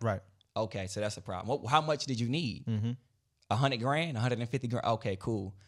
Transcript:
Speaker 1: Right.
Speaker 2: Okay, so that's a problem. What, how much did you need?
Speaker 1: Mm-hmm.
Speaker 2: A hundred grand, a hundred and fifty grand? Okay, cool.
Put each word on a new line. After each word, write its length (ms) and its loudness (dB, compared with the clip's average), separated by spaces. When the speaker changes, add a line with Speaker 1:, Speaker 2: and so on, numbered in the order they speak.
Speaker 1:
Right. 200 2
Speaker 2:
Okay, 300 -2
so 140 -6
that's 180 -2
a 20 -12
problem. 400 -4
What, 100 -4
how 120 6
much 240 0
did 120 0
you 120 2
need? 360 0
Speaker 1:
Mm-hmm. 260 0
Speaker 2:
A 60 2
hundred 240 4
grand, 360 0
a 40 0
hundred 180 2
and 100 -4
fifty 200 -2
grand? 180 -2
Okay, 340 0
cool. 340 -2